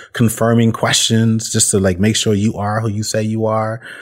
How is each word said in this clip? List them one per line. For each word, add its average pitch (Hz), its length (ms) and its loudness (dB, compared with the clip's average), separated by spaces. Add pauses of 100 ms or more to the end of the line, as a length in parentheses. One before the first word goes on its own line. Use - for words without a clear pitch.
(120)
confirming 113 580 2
questions 113 800 0
just - 200 0
to, 104 100 2
like, 95 180 2
make 107 160 2
sure 110 200 0
you 104 240 0
are 104 240 -2
who 113 60 -2
you 104 140 -4
say 110 200 -4
you 110 240 -2
are. 110 340 -2 (220)